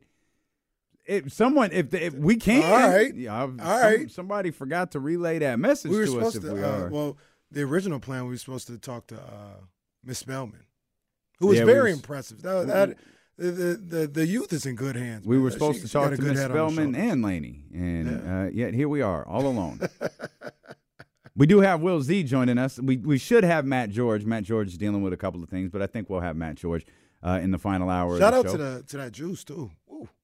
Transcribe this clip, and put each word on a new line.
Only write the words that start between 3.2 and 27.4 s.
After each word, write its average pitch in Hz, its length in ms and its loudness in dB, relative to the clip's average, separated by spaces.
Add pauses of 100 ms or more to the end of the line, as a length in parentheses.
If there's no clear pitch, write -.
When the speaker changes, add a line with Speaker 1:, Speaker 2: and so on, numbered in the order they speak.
Speaker 1:
I've, 135 80 -6 (100)
Speaker 2:
All - 40 -8
Speaker 1:
some-, 208 160 2
Speaker 2:
right. 214 300 4
Speaker 1:
somebody 190 400 -6
forgot 160 400 -4
to 147 80 -6
relay 165 400 -2
that 135 180 0
message 214 340 0
Speaker 2:
We 208 80 2
were 214 60 2
Speaker 1:
to 139 140 0
us 226 140 0
Speaker 2:
supposed - 20 -8
Speaker 1:
if 107 80 -6
Speaker 2:
to, 101 100 -8
Speaker 1:
we 101 100 -4
Speaker 2:
uh, - 60 -2
Speaker 1:
are. 95 200 -4
Speaker 2:
well, 147 280 -6 (320)
the 143 120 -8
original 151 400 -2
plan, 127 240 -8
we 123 60 -8
were 127 60 -10
supposed 127 300 -12
to 120 100 -14
talk 117 300 -14
to, 117 80 -18
uh, 101 460 -20 (420)
Miss 123 160 -10
Spellman, 120 460 -12 (720)
who 180 80 4
was 196 120 8
Speaker 1:
Yeah, 117 40 4
we 214 80 8
Speaker 2:
very 254 200 6
Speaker 1:
was 151 80 -2
Speaker 2:
impressive. - 420 -14
That, 185 180 -4
Speaker 1:
we 180 60 -2
Speaker 2:
that, 180 320 2 (400)
the, 175 140 -4
the, 175 240 -2 (240)
the, 156 80 0
the 151 200 0
youth 208 240 -2
is 143 140 -4
in 131 100 -4
good 131 220 -6
hands, 117 280 -8
Speaker 1:
We 120 120 4
Speaker 2:
man. 135 80 6
Speaker 1:
were 127 60 4
Speaker 2:
She, - 20 -4
Speaker 1:
supposed 143 220 2
to 104 80 -10
Speaker 2:
she's 113 100 -10
got 147 100 4
Speaker 1:
talk 143 80 4
Speaker 2:
a 139 60 -2
Speaker 1:
to 131 40 -2
Speaker 2:
good 139 100 0
Speaker 1:
Miss 135 100 2
Speaker 2:
head 135 100 -2
on 139 60 0
her 160 140 2
Speaker 1:
Spellman 156 220 0
Speaker 2:
shoulders. 202 200 0
Speaker 1:
and 131 100 2
Laney, 73 400 -4 (100)
and, 85 320 -4 (200)
Speaker 2:
Yeah. 92 160 -4
Speaker 1:
uh, 95 80 -2
yet 107 240 -4
here 143 160 0
we 147 120 -2
are, 92 240 -2
all 127 220 -2
alone. 90 380 -4
Speaker 2:
<laughs> - 40 -4 (1500)
Speaker 1:
We 143 100 6
do 202 140 8
have 190 220 4
Will 170 200 0
Z 170 220 0
joining 123 340 2
us. 127 220 -2
We, 131 180 0
we 139 220 0
should 233 240 4
have 165 200 4
Matt 127 280 -2
George. 110 340 0
Matt 113 160 -2
George 104 280 -2
is 85 100 -12
dealing 104 240 -2
with 92 100 -2
a 87 40 -8
couple 87 260 -6
of 82 60 -16
things, 92 200 -6
but 98 140 -6
I - 20 -2
think 101 240 -8
we'll 92 120 -4
have 85 140 -4
Matt 80 200 -6
George, 82 280 -6 (380)
uh, 90 220 -2